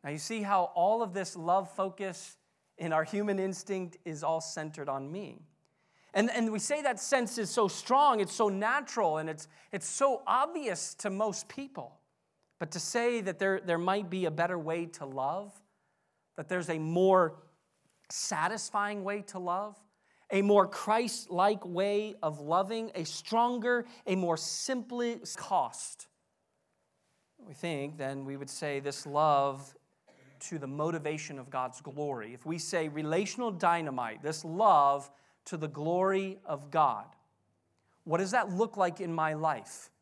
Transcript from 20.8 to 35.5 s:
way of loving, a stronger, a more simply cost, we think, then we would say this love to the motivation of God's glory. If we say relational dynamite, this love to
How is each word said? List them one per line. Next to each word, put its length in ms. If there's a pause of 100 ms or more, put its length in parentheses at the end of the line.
way 560
of 180
loving, 560
a 100
stronger, 800 (220)
a 80
more 200
simply 840 (160)
cost, 680 (1300)
we 160
think, 440
then 280
we 120
would 120
say 300
this 260
love 680 (680)
to 180
the 80
motivation 720
of 100
God's 320
glory. 520
If 120
we 120
say 300
relational 640
dynamite, 720
this 220
love 680 (360)
to 120